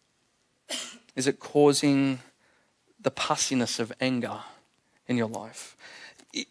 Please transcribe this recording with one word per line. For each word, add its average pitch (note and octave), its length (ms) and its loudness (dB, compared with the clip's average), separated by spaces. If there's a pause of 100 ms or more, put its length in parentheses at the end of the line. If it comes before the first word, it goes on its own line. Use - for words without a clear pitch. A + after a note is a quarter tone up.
(1160)
Is C3 100 -2
it C3 140 0
causing C#3 800 4 (800)
the B2+ 100 -2
pussiness - 680 -2
of A2+ 200 -4
anger A#2 380 -2 (680)
in B2 100 0
your A2+ 120 0
life? A2 480 -14 (580)
I-, - 160 -8